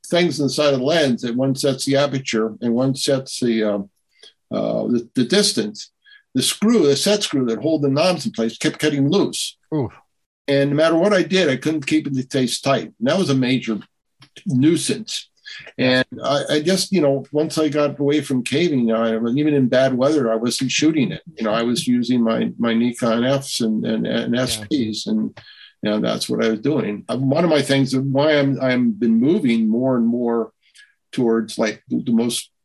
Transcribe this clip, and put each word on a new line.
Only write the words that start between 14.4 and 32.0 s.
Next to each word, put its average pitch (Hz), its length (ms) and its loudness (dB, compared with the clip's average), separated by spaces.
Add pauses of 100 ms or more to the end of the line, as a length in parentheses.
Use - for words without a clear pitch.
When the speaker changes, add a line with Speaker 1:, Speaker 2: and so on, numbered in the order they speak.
Speaker 1:
nuisance. 151 840 0 (480)
And 127 260 2 (200)
I, 139 260 0
I 151 120 2
just, 180 280 -2
you 185 100 2
know, 139 300 2
once 147 280 -2
I 156 100 2
got 147 320 -2
away 143 220 2
from 131 200 -2
caving, 143 380 0
you 117 60 0
know, 113 160 0
I, 113 280 0
even 147 240 0
in 135 140 2
bad 127 260 2
weather, 131 380 2
I - 20 2
wasn't 120 380 -2
shooting 147 400 2
it. 78 100 -12 (140)
You 113 80 -6
know, 107 80 0
I 117 100 0
was 120 240 -2
using 123 380 2
my, 113 340 0
my 117 160 0
Nikon 117 480 0
Fs 135 380 -2
and, 113 240 0
and, 113 200 -2
and 117 300 -2
Speaker 2:
Yeah. 127 80 0
Speaker 1:
S 104 140 -4
Ps, 110 500 -4
and, 110 320 -2 (440)
you 107 80 -2
know, 107 100 0
that's 117 280 -2
what 113 160 -2
I 113 40 2
was 110 120 -2
doing. 104 480 -2
Uh, 117 100 -4
one 139 260 2
of 170 60 2
my 147 120 4
things, 135 340 2
why 139 400 2
I'm, 135 240 2
I'm 127 300 2
been 113 300 2
moving 127 480 2
more 127 280 0
and 117 100 2
more 117 460 -2 (600)
towards, 113 460 0
like, 107 300 -2
the, 120 140 -2